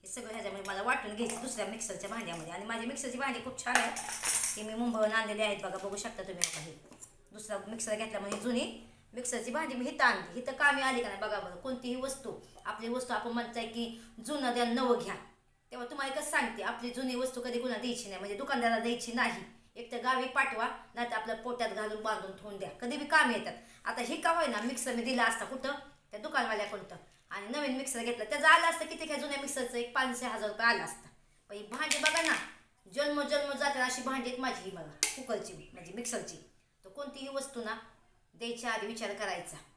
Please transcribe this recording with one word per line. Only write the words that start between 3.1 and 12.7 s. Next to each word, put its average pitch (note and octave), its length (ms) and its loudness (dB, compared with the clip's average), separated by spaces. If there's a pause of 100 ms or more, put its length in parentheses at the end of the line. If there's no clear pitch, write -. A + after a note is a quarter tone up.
भांडी C4 260 0
खूप - 200 -8
छान B3 140 2
आहे, A#3 120 6 (680)
हे G#3 80 -6
मी A3 100 -4
मुंबईहून A3 380 4
आणलेले A3 320 2
आहेत G3+ 200 0
बघा, F#3+ 140 -4
बघू G3 200 -4
शकता G#3+ 260 -6
तुम्ही. F3+ 240 0
बघा, D3+ 140 -4
हे D#3+ 100 -10 (600)
दुसरा G#3 260 -6 (100)
मिक्सर A3+ 280 -2
घेतला A3 240 -4
म्हणजे G3+ 200 -4
जुनी A#3+ 240 2 (500)
मिक्सरची A#3+ 380 -4
भांडी C#4 240 -2
मी B3 100 -2
इथं D4 180 2
आणली. G#3+ 360 4
इथं C4 140 -4
कामी C#4 280 6
आली B3+ 200 4
का A#3 60 0
नाही G3 140 -4
बघा G#3 180 0
बरं, F3+ 160 -6
कोणतीही B3 460 -4
वस्तू, C4+ 320 -4 (320)
आपली A3+ 240 -4